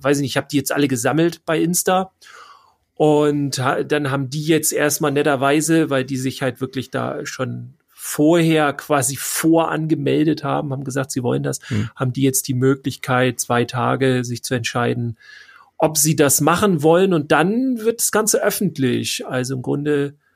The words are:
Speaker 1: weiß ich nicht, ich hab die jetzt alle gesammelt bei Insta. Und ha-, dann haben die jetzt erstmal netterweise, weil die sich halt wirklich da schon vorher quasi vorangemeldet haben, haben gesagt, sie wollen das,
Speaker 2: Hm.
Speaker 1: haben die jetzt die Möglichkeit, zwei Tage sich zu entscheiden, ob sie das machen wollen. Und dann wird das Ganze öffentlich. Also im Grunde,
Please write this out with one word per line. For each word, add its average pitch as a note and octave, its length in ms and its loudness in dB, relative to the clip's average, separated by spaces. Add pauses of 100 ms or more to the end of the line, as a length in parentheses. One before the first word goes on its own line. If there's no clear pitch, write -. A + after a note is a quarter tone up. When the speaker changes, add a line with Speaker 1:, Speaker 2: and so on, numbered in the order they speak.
Speaker 1:
weiß C#3 180 2
ich C#3+ 40 -2
nicht, C3 80 -4
ich - 60 -4
hab C#3 120 -4
die C#3+ 100 0
jetzt C3+ 120 -4
alle C#3+ 160 0
gesammelt C3+ 580 0
bei D#3+ 160 -2
Insta. F#3 520 0 (840)
Und D3 640 2
ha-, C3+ 240 0
dann C#3+ 280 -2
haben C3+ 200 -2
die D3+ 140 -6
jetzt D#3 280 2
erstmal D3 400 0
netterweise, D3 800 2
weil C3 140 0
die C3+ 140 -6
sich C3 240 -6
halt B2+ 180 -4
wirklich C3 300 -8
da C3 340 -6
schon B2 500 -8 (200)
vorher D#3 800 2
quasi C#3 440 -2
vorangemeldet D#3 1300 0
haben, C#3+ 300 -2
haben C#3 120 -8
gesagt, C3+ 280 -4
sie B2+ 100 -4
wollen C3 200 -2
das, C#3 260 -6
Speaker 2:
Hm. A2+ 260 -2
Speaker 1:
haben B2+ 180 -2
die C3 100 -2
jetzt C3+ 260 0
die C3+ 60 -2
Möglichkeit, B2+ 840 0
zwei A#2+ 240 0
Tage B2+ 600 0
sich A#2+ 180 -8
zu - 120 -4
entscheiden, A#2+ 600 -2 (640)
ob D#3 200 0
sie D3+ 180 2
das C#3+ 240 4
machen E3+ 420 2
wollen. F3 320 4
Und D3+ 180 0
dann A3+ 480 2
wird A#3 200 -2
das - 120 -2
Ganze G#3 300 0
öffentlich. C3+ 840 -2
Also B2+ 280 -4
im B2+ 80 -6
Grunde, C#3+ 520 -2 (220)